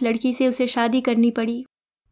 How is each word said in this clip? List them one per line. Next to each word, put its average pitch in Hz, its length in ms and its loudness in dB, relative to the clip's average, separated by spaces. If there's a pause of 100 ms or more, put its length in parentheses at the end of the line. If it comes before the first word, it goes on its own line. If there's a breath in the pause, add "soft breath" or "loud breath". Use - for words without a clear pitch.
लड़की 226 300 0
से 262 140 2
उसे 247 200 0
शादी 233 340 0
करनी 233 300 2
पड़ी। 233 340 -4 (460)